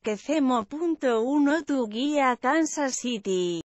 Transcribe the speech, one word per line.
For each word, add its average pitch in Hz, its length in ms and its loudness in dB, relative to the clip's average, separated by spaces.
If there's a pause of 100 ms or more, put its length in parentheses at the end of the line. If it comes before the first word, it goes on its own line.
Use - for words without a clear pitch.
Quecemo 254 600 0
punto 285 580 -2
uno, 285 440 2
tu 262 240 0
guía 269 420 0
a 233 60 -2
Kansas 294 580 0
City. 185 680 -2 (140)